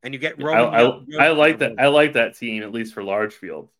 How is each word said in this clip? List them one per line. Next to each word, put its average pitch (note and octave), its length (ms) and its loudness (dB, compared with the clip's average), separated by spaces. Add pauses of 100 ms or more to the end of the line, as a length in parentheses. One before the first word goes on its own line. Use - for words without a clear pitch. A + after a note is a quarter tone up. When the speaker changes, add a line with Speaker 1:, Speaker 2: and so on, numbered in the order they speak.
Speaker 1:
And C3 120 -12
you C3+ 60 -12
get D3 180 -8
Speaker 2:
I, C#3 60 -10
Speaker 1:
Roman A#2+ 300 0
Speaker 2:
I, A#2 80 4
Speaker 1:
Josi C#3+ 380 0
Speaker 2:
I D3 100 6
like D#3 300 4
that. A#2 200 -2
I C3+ 80 4
like D3 260 4
that A#2 240 -2
team, A2 260 -8
at G#2+ 100 -12
least A2+ 200 -8
for G2+ 100 -10
large G#2 300 -4
field. D#2+ 360 -16 (100)